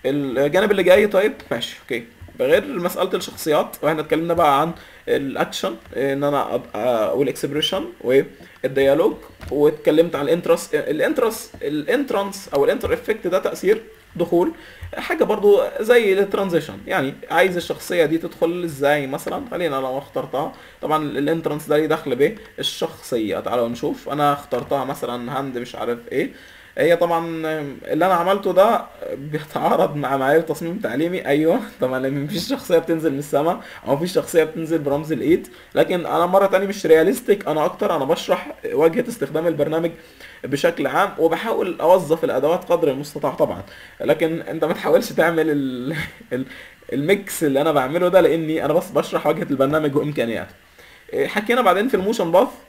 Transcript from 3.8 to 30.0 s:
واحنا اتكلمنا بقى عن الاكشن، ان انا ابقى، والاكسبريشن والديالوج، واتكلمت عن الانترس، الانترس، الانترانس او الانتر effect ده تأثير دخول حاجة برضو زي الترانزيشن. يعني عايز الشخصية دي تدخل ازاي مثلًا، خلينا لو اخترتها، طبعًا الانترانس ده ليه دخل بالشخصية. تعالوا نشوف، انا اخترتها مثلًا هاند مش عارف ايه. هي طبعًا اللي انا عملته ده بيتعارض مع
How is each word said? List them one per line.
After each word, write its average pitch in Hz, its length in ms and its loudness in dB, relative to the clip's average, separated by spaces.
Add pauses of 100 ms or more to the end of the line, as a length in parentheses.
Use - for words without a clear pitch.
واحنا 151 200 0
اتكلمنا 165 320 0
بقى 151 280 4
عن 165 100 0 (360)
الاكشن، 139 680 -2 (220)
ان 139 260 -2
انا 139 320 0
ابقى، 113 640 -2
والاكسبريشن 147 680 -2 (160)
والديالوج، 135 1120 2 (380)
واتكلمت 156 640 2
عن 143 100 -2
الانترس، 175 500 0
الانترس، 226 760 -2 (100)
الانترانس 196 920 -4
او 165 120 4
الانتر 165 280 0
effect - 340 -4
ده 185 120 0
تأثير 202 420 0 (340)
دخول 175 360 2 (460)
حاجة 330 260 -2
برضو 202 380 4 (180)
زي 214 400 4
الترانزيشن. 185 580 0 (100)
يعني 143 260 -2 (180)
عايز 180 260 4
الشخصية 170 480 -2
دي 156 120 0
تدخل 175 460 -4
ازاي 143 440 0
مثلًا، 151 440 -6
خلينا 165 240 -4
لو 131 220 -4
اخترتها، 143 560 -6 (280)
طبعًا 156 220 -2
الانترانس 147 640 -4
ده 147 100 2
ليه 156 100 2
دخل 143 480 0 (220)
بالشخصية. 113 840 -4
تعالوا 117 280 -2
نشوف، 131 420 -6
انا 143 240 0
اخترتها 139 520 -4
مثلًا 123 540 -6
هاند 131 180 -6
مش 123 180 -10
عارف 117 240 -4 (120)
ايه. 147 200 -2 (460)
هي 165 180 4
طبعًا 170 300 0 (600)
اللي 156 200 0
انا 190 80 4
عملته 190 400 0
ده 202 320 4 (280)
بيتعارض 151 840 -2
مع 139 220 -2